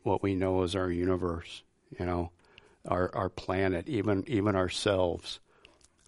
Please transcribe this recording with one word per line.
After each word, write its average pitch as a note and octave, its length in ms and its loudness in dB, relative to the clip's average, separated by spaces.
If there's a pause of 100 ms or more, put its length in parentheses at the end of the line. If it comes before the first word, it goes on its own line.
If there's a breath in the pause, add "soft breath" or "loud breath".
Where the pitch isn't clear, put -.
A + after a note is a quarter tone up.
what G2 200 0
we G2 120 2
know F#2 280 2
as E2+ 120 0
our F#2 160 0
universe, F2 720 -2 (360)
you F2+ 60 -4
know, F2 280 -4 (560 soft breath)
our, F2+ 260 0
our F#2+ 140 0
planet, F#2 600 -2
even, G2+ 380 2
even G#2 300 2
ourselves? F#2 800 0 (680 soft breath)